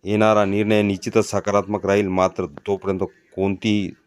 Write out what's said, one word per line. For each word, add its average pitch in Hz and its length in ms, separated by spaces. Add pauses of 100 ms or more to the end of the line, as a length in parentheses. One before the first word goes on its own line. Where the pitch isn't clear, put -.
येणारा 107 400
निर्णय 104 380
निश्चितच 104 480
सकारात्मक 101 560
राहील, 98 220
मात्र 92 380 (200)
तोपर्यंत 95 340 (340)
कोणतीही 98 560 (160)